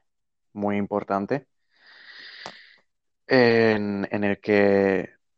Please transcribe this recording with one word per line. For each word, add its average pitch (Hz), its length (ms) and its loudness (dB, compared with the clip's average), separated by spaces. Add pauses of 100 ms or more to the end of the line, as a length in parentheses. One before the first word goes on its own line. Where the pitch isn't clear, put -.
(540)
muy 104 240 -4
importante, 101 680 -4 (1800)
en, 110 840 2
en 104 120 -4
el 101 160 -2
que 98 760 2 (240)